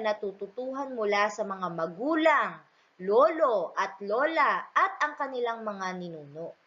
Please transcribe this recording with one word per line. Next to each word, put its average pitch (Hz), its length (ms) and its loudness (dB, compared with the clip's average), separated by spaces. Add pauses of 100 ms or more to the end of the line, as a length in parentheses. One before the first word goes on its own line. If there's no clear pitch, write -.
natututuhan 233 880 -4
mula 208 400 2
sa 220 140 -4
mga 190 240 -6
magulang, 208 880 2 (400)
lolo 233 720 4
at - 300 -2
lola 247 680 2
at 381 320 2
ang 294 160 -2
kanilang 240 480 -4
mga 190 320 -6
ninuno? 160 560 -10 (140)